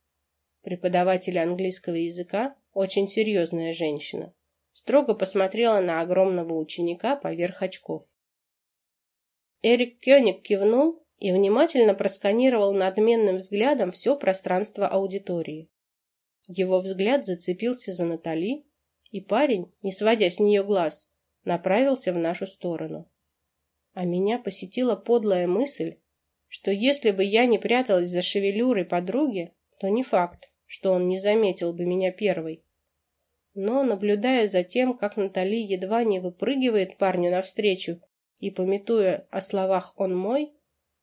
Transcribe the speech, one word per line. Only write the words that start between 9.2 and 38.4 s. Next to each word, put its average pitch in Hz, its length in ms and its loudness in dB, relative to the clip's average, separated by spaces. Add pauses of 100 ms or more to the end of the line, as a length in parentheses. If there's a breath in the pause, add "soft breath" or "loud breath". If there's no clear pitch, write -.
Эрик 240 380 2
Кеник 254 420 6
кивнул 233 600 2 (160)
и 190 140 -2
внимательно 226 600 4
просканировал 202 800 2
надменным 202 640 2
взглядом 202 560 0
все 285 260 0
пространство 190 680 -2
аудитории. 185 840 -4 (760)
Его 185 340 0
взгляд 190 440 0
зацепился 196 680 -6
за 180 120 -4
Натали, 170 600 -4 (440)
и 196 100 -10
парень, 226 520 -2 (100)
не 190 100 -6
сводя 208 360 2
с 175 100 -4
нее 208 260 4
глаз, 185 440 -2 (360)
направился 190 680 0
в 170 60 -4
нашу 170 280 -4
сторону. 160 640 -8 (840)
А 180 100 -6
меня 190 340 0
посетила 214 580 -4
подлая 208 500 0
мысль, 180 500 -2 (520)
что - 220 -6
если 226 420 2
бы 190 120 0
я 220 220 4
не 226 120 4
пряталась 202 520 0
за 175 120 -2
шевелюрой 202 640 0
подруги, 185 720 -2 (240)
то 190 100 -4
не 226 140 2
факт, - 480 -2 (160)
что - 260 -2
он 180 140 2
не 185 140 -2
заметил 196 520 2
бы 175 140 -6
меня 180 240 0
первой. 165 540 -4 (920)
Но, 226 300 0
наблюдая 214 640 2
за 185 160 0
тем, 247 340 0
как 202 180 -6
Натали 196 400 -2
едва 202 460 -2
не 208 160 0
выпрыгивает 214 800 -2
парню 180 320 2
навстречу 185 680 -2 (400)